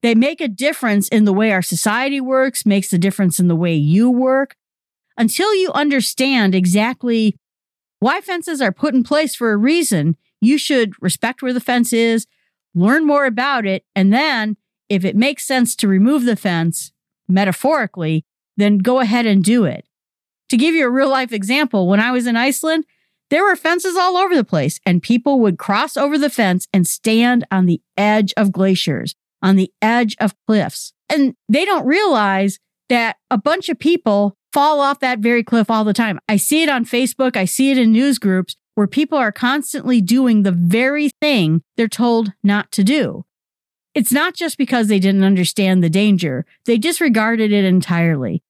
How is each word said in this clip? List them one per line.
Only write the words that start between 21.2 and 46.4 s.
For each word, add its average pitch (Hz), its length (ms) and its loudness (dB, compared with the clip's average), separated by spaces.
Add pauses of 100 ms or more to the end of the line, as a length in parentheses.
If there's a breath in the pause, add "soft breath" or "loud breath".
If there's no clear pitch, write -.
example, 214 560 0
when 202 100 4
I 233 140 0
was 247 160 -2
in 233 80 0
Iceland, 302 480 -2 (460)
there 311 120 2
were 392 140 2
fences 349 400 -2
all 370 200 0
over 359 200 2
the 240 80 2
place, 156 420 -2
and 180 160 2
people 247 380 0
would 196 180 2
cross 226 380 -4
over 285 200 -2
the 285 140 0
fence 185 420 -2
and 180 140 2
stand 233 640 0
on 190 160 2
the 175 160 0 (140)
edge 208 400 0
of 202 160 0
glaciers, 185 640 -2 (260)
on 196 140 4
the 190 140 0 (120)
edge 226 360 0
of 208 160 -2 (120)
cliffs. - 480 -4 (140)
And 277 280 0 (120)
they 285 160 2
don't 370 220 -2
realize 214 720 0 (300)
that 240 300 -2 (120)
a 254 60 0
bunch 320 320 -2
of 330 100 -4
people 208 580 0 (160)
fall 294 280 2
off 277 200 0
that 254 180 -2
very 233 260 0
cliff 233 260 0
all 220 140 0
the 208 80 0
time. 208 260 -2 (100)
I 208 100 2
see 302 240 0
it 302 80 0
on 247 160 -2
Facebook. 254 500 -2
I 190 80 0
see 269 260 0
it 262 80 2
in 226 140 4
news 254 260 2
groups 185 380 -2 (180)
where 208 120 0
people 294 320 -2
are 226 120 0
constantly 254 720 -2
doing 220 420 2
the 196 80 2
very 240 600 0 (100)
thing 180 420 0 (140)
they're 233 100 0
told 226 460 -2 (100)
not 202 300 0
to 208 100 0
do. 196 440 -2 (680)
It's 262 160 0
not 311 240 0
just 330 220 -6
because 240 320 0
they 208 100 2
didn't 196 240 2
understand 190 600 2
the 165 60 2
danger. 175 560 0 (180)